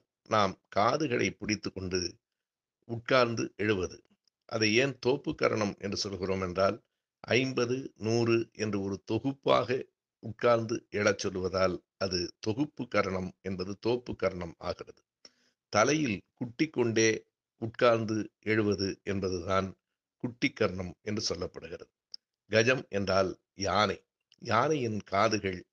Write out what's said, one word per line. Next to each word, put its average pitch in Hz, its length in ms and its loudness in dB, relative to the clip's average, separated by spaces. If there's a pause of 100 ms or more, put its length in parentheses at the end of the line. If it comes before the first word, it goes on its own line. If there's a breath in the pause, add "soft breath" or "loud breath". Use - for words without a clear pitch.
(300)
நாம் 101 220 4 (160)
காதுகளை 120 600 2
பிடித்து 101 400 -4
கொண்டு 92 280 -4 (880)
உட்கார்ந்து 117 560 0 (120)
எழுவது. 92 400 -2 (520)
அதை 110 260 0
ஏன் 131 240 2
தோப்பு 135 360 0
கரணம் 110 440 0
என்று 101 180 -6
சொல்கிறோம் 95 440 -4
என்றால், 95 360 0 (480)
ஐம்பது, 127 520 0 (200)
நூறு 117 400 2 (160)
என்று 104 300 -4
ஒரு 98 220 -4
தொகுப்பாக 127 720 0 (460)
உட்கார்ந்து 113 540 2 (140)
எழச் 104 320 2
சொல்லுவதால், 92 540 0 (200)
அது 92 240 -2 (200)
தொகுப்பு 131 480 -4
கரணம் 92 420 -2 (120)
என்பது 95 360 -6
தோப்பு 120 380 -2
கரணம் 90 420 -4
ஆகிறது. - 440 -10 (680 soft breath)
தலையில் 120 460 2 (160)
குட்டி 135 340 -4
கொண்டே 113 420 2 (520)
உட்கார்ந்து 113 540 2 (240)
எழுவது 104 480 0 (140)
என்பதுதான் 95 680 -2 (560)
குட்டி 123 260 -4
கர்ணம் 92 520 -2
என்று 107 220 -6
சொல்லப்படுகிறது. 82 680 -8 (580)
கஜம் 113 380 4
என்றால் 95 420 2 (240)
யானை. 95 440 0 (440)
யானையின் 117 580 0
காதுகள் 98 600 0 (120)